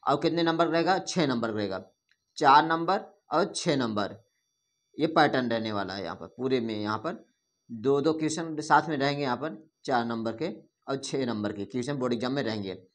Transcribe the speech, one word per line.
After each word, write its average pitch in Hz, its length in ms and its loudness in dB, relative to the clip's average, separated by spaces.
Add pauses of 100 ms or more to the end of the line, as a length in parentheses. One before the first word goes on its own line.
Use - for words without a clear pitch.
और 143 80 4
कितने 165 260 0
नंबर 165 240 2
रहेगा? 165 340 2
छः 170 260 -2
नंबर 117 240 -2
का 104 60 -4
रहेगा। 95 260 -4 (560)
चार 147 280 8
नंबर 165 340 0 (300)
और 170 240 0
छः 151 220 0
नंबर, 104 400 -2 (840)
ये 156 100 2
पैटर्न 139 400 4
रहने 113 240 0
वाला 95 220 -2
है। 98 100 -6
यहाँ 82 120 -6
पर - 200 -16
पूरे 127 240 0
में, 113 140 -4
यहाँ 107 240 -2
पर - 260 -8 (460)
दो 135 300 2
दो 156 140 2
क्वेश्चन 156 480 -4
साथ 151 260 6
में 156 80 -2
रहेंगे, 143 260 0
यहाँ 123 140 0
पर 147 200 -6 (280)
चार 123 200 0
नंबर 113 320 -4
के 175 160 -4 (360)
और 135 100 -2
छः 135 280 -4
नंबर 107 260 -4
के 101 140 -6
क्वेश्चन 127 300 -4
बोर्ड 123 160 -2
एग्जाम 123 200 -2
में 139 100 -2
रहेंगे। 104 360 -6 (160)